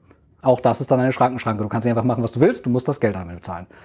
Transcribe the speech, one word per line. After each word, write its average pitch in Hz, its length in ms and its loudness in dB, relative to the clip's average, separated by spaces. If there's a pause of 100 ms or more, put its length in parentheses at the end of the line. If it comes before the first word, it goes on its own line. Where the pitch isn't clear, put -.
(420)
Auch 127 180 4
das 117 200 2
ist 135 100 -2
dann 131 80 4
eine 131 140 2
Schrankenschranke. 120 500 0
Du 107 60 -4
kannst 113 160 -4
nicht 120 80 2
einfach 113 120 0
machen, 120 200 0
was 113 80 -2
du 120 80 0
willst, 202 260 2
du 127 40 -2
musst 123 180 -2
das 139 100 -2
Geld 107 160 0
einmal 87 220 -10
bezahlen. 87 300 -12 (180)